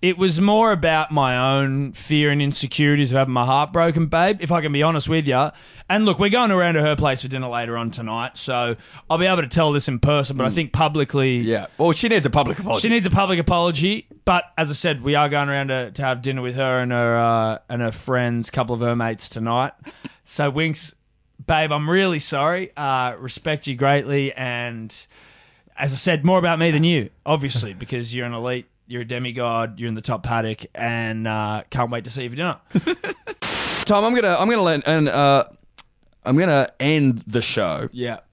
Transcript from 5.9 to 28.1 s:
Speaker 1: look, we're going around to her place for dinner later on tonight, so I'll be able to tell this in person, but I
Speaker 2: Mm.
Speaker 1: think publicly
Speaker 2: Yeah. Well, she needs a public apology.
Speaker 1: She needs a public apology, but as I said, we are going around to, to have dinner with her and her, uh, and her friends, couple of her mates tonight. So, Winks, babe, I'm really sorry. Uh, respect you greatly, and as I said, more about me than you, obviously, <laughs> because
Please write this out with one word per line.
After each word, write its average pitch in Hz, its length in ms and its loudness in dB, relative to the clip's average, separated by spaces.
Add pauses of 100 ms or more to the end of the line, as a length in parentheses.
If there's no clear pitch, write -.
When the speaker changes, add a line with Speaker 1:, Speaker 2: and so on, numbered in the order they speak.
Speaker 1:
look, 185 140 2
we're 202 100 4
going 233 220 2
around 175 240 2
to 151 80 2
her 151 120 2
place 143 280 0
for 131 40 -8
dinner 131 200 -6
later 120 280 -4
on 117 140 -2
tonight, 117 480 -8
so 120 380 -2 (340)
I'll 160 80 2
be 175 80 2
able 180 160 2
to 139 60 -4
tell 156 240 2
this 143 160 0
in 131 100 -2
person, 143 400 2
but 131 80 0
I - 40 2
Speaker 2:
Mm. 107 40 -4
Speaker 1:
think 160 200 -2
publicly 139 640 2
Speaker 2:
Yeah. 110 260 0 (140)
Well, 170 120 4
she 190 160 0
needs 196 200 2
a - 20 2
public 143 300 0
apology. - 280 -2
Speaker 1:
She - 60 2
needs 214 140 2
a 180 40 0
public 190 280 2
apology, 175 680 0 (180)
but 180 200 2 (120)
as 160 140 -2
I 147 60 -4
said, 147 280 -2
we 143 120 2
are 147 120 4
going 143 220 0
around 139 200 -2
to, 127 200 -2
to 117 140 -10
have 127 180 -2
dinner 131 220 -4
with 123 120 -6
her 131 260 0
and 123 100 -2
her, 120 260 2
uh, 117 400 2 (100)
and 120 140 -4
her 117 100 -2
friends, 120 600 -2
couple 123 240 -2
of 113 60 -4
her 120 140 0
mates 113 320 -4
tonight. 117 460 -2 (500)
So, 143 280 -4
Winks, 156 420 -4 (540)
babe, 156 240 0
I'm 151 180 -2
really 180 300 2
sorry. 160 580 -2
Uh, 131 420 -2
respect 139 460 -6
you 139 100 -6
greatly, 139 580 2
and 120 640 -8 (840)
as 139 160 -2
I 131 40 -6
said, 156 280 0
more 185 140 6
about 170 180 0
me 165 140 2
than 151 120 4
you, 165 280 2 (160)
obviously, 127 460 -2
<laughs> - 20 -14
because 117 400 -8